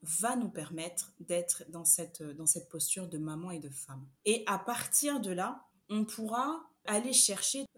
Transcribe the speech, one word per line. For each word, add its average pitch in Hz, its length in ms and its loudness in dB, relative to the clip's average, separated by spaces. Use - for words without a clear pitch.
va 196 360 0
nous 214 120 0
permettre 165 680 -6
d'être 175 500 -2
dans 170 160 -10
cette, 165 380 4
dans 151 220 -10
cette - 240 2
posture 175 400 -2
de 165 80 -6
maman 156 340 -4
et 165 80 -6
de 147 100 -10
femme. 135 380 -12
Et 220 220 4
à 202 100 2
partir 269 640 2
de 202 120 -2
là, 202 340 -2
on 214 160 2
pourra 240 580 -2
aller 226 280 2
chercher 254 520 4